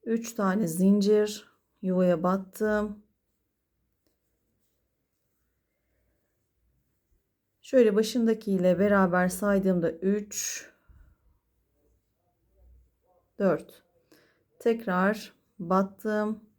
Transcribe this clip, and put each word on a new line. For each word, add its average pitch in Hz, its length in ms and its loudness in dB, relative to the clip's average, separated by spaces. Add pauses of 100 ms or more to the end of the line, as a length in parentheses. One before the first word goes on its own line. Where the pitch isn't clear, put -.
Üç 226 300 -4
tane 196 320 0
zincir. 202 800 2 (340)
Yuvaya 180 400 0
battım. 208 800 -2 (4000)
Şöyle 226 340 4
başındakiyle 220 840 0
beraber 185 500 2
saydığımda 190 640 0
üç, - 760 -6 (2750)
dört. - 440 -2 (760)
Tekrar 208 760 -2 (260)
battım. 214 880 -4 (140)